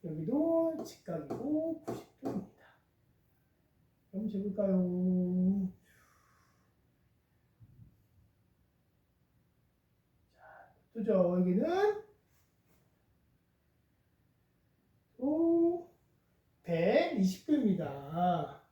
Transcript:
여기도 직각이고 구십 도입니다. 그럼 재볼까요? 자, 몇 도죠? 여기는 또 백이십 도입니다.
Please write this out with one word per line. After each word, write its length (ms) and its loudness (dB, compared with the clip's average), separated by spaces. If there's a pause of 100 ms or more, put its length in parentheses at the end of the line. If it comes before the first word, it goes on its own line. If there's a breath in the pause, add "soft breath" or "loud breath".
여기도 800 0
직각이고 1000 -6
구십 360 -12
도입니다. 440 -8 (1500 soft breath)
그럼 180 -6
재볼까요? 1400 0 (4000 soft breath)
자, 380 -20 (200)
몇 100 -6
도죠? 360 4
여기는 640 0 (3250)
또 760 0 (680)
백이십 840 2
도입니다. 1200 0